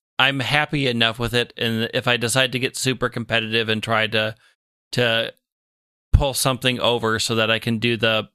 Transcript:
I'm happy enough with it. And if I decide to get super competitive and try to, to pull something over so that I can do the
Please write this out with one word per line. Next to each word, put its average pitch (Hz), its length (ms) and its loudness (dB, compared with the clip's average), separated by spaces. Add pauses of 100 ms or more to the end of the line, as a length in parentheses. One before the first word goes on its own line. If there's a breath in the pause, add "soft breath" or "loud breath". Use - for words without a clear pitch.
(180)
I'm 135 220 2
happy 147 460 -2
enough 117 320 0
with 117 160 -2
it. 120 220 0
And 113 360 -2
if 123 160 -2
I 120 80 4
decide 120 360 0
to 131 60 -2
get 123 180 -4
super 123 320 -2
competitive 113 600 -2
and 107 140 0
try 110 260 0
to, 110 260 -2 (580 soft breath)
to 113 400 0 (800)
pull 139 220 6
something 127 460 0
over 113 380 0
so - 160 -2
that 110 160 2
I 113 80 0
can 117 200 -2
do 117 180 0
the 110 380 0